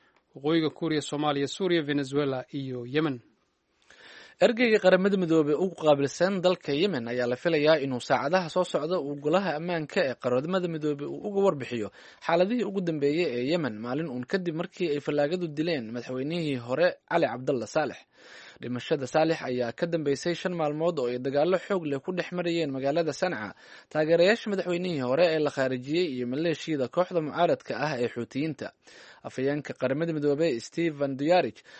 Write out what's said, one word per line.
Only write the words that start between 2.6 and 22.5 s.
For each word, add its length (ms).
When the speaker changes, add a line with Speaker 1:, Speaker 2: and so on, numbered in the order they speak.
Speaker 1:
Yemen. 320
Speaker 2:
Ergeyga 400
Qaramada 360
Midoobay 360
ugu 220
qaabilsan 680
dalka 320
Yemen 340
ayaa 220
la 60
filayaa 420
inuu 240
saacadaha 480
soo 140
socda 360
uu 220
golaha 340
ammaanka 460
ee 160
Qaramada 500
Midoobay 380
uu 160
uga 200
warbixiyo 460
xaaladihii 420
ugu 160
dambeeyay 480
ee 160
Yemen, 320
maalin 320
uun 160
kadib 300
markii 340
ay 100
fallaagadu 480
dileen 440
madaxweynihii 680
hore 300
Cali 220
Cabdalla 400
Saalex. 300
Dhimashada 480
Saalex 340
ayaa 320
ka 120
dambeysay 480
shan 240
maalmood 420
oo 80
ay 120
dagaallo 380
xoog 280
leh 160
ku 100
dhex 200
marayeen 420